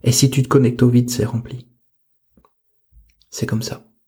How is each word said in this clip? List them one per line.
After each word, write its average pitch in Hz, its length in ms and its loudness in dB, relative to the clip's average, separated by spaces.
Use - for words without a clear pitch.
Et 123 80 2
si - 180 2
tu 131 140 0
te 127 40 -4
connectes 123 360 2
au 123 60 6
vide, 123 200 2
c'est 135 160 -4
rempli. - 420 -10
C'est - 160 -8
comme 110 160 -4
ça. - 260 -14